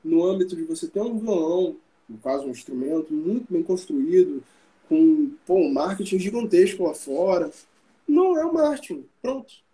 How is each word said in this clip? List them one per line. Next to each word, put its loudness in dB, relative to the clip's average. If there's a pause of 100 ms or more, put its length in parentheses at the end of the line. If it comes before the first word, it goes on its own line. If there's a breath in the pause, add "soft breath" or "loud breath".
no 2
âmbito -2
de -8
você -8
ter -6
um -4
violão, -2 (320)
no -16
caso -4
um -8
instrumento -6
muito -4
bem 0
construído, 0 (460 soft breath)
com, 4 (160)
pô, 0
um 2
marketing -2
gigantesco 2
lá -2
fora, -2 (560)
não 4
é 0
o -2
Martin, -2 (160)
pronto. -8 (220)